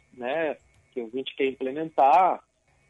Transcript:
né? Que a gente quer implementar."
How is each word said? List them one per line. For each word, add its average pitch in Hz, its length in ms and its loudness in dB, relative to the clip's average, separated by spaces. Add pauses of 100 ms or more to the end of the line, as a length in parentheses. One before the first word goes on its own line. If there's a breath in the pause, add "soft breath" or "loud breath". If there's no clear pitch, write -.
(140)
né? 135 440 -6 (360)
Que 123 80 -6
a 113 80 -10
gente 131 260 -10
quer 139 100 0
implementar." 143 1000 2 (460)